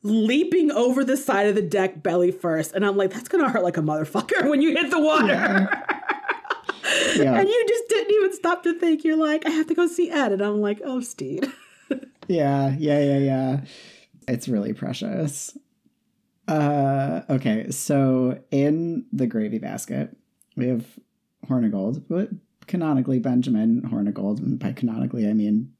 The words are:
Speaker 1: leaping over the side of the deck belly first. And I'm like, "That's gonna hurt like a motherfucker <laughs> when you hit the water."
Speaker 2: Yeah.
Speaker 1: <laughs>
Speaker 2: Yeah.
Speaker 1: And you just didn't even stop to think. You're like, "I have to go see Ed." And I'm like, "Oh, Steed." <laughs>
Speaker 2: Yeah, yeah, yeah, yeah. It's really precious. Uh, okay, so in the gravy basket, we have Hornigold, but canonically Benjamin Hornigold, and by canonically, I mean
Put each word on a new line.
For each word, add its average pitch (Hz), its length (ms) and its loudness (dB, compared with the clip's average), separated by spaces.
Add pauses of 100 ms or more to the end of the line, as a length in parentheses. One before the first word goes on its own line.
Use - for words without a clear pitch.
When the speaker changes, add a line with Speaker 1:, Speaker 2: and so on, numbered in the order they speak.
Speaker 1:
leaping 254 680 2
over 247 320 2
the 254 140 2
side 208 300 0
of 202 80 2
the 214 60 2
deck 185 400 0
belly 180 300 2
first. 165 420 -2
And 196 120 0
I'm 202 120 2
like, 190 140 2
"That's 226 160 -12
gonna 320 220 2
hurt 226 140 0
like 175 140 0
a 170 40 0
motherfucker 208 680 0
<laughs> - 0 -
when 285 120 4
you 311 100 4
hit 320 200 0
the 339 80 2
water." 302 280 4
Speaker 2:
Yeah. 196 640 0
Speaker 1:
<laughs> - 40 -2 (1200)
Speaker 2:
Yeah. - 240 4
Speaker 1:
And 392 80 4
you 453 200 2
just 466 220 -2
didn't 427 260 0
even 381 180 2
stop 349 300 -2
to 339 160 0
think. 320 240 0
You're 320 140 2
like, 311 280 0
"I 320 40 0
have 311 180 0
to 320 80 -2
go 349 120 2
see 339 220 -2
Ed." 262 220 0
And 196 100 0
I'm 208 200 0
like, 208 220 -2
"Oh, 254 180 -4
Steed." 240 460 -6 (420)
<laughs> - 380 -8
Speaker 2:
Yeah, 139 500 2
yeah, 147 220 2
yeah, 143 180 4
yeah. 135 440 0 (640)
It's 123 200 -4
really 117 260 -2
precious. - 840 -6 (920)
Uh, 143 840 0
okay, 120 420 0
so 131 680 0 (120)
in 160 600 0
the 135 160 0
gravy 110 320 -2
basket, - 560 -8 (400)
we 123 120 -2
have 120 180 -2 (640)
Hornigold, 113 600 0
but 185 220 -2 (380)
canonically 135 520 0
Benjamin 120 640 2
Hornigold, 104 580 -2
and - 200 -2
by 117 140 -4
canonically, 123 540 -2
I 104 60 0
mean 107 460 0